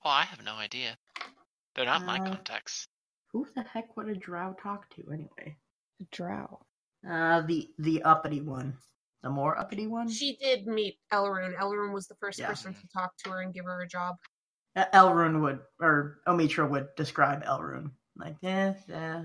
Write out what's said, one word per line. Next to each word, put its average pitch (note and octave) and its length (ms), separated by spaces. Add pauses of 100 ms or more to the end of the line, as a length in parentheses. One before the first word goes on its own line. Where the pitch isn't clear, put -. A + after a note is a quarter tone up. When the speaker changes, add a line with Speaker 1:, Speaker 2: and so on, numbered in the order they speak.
Speaker 1:
Oh, D3+ 60
I C#3+ 140
have A2 200
no G#2+ 100
idea. A2+ 420 (800)
They're B2+ 120
not D#3+ 180
my F3+ 140
Speaker 2:
Uh, F#3+ 60
Speaker 1:
contacts. - 640 (440)
Speaker 2:
who B3 220
the B3 80
heck A3+ 340
would G#3+ 120
a G#3+ 80
drow F#3 360 (100)
talk G3+ 340
to - 160
anyway? D#3 440 (440)
Speaker 3:
A F#3+ 120
drow? - 540 (420)
Speaker 2:
Uh, E3 340
the, D#3+ 360
the D#3+ 240
uppity D3+ 400
one. C3+ 340 (460)
The B2+ 80
more C#3 280
uppity G3+ 300
one? A#3 200
Speaker 4:
She C4+ 280
did B3+ 320
meet G#3+ 300 (140)
Elrune. F#3+ 440
Elrune G3+ 360
was G3 140
the - 100
first G3+ 220
Speaker 2:
Yeah. - 80
Speaker 4:
person G#3 280
to - 140
talk - 360
to G3+ 60
her F#3 120
and F#3 100
give F3+ 120
her F3+ 160
a F3+ 80
job. F3+ 280 (600)
Speaker 2:
Uh, F#3+ 80 (100)
Elrune E3+ 480
would, C3+ 180 (200)
or D3 480
Omitra E3 420
would C#3 260
describe C#3+ 480
Elrune. E2 460 (280)
Like, D#3 240
eh, F#3+ 300 (200)
eh, D#3+ 320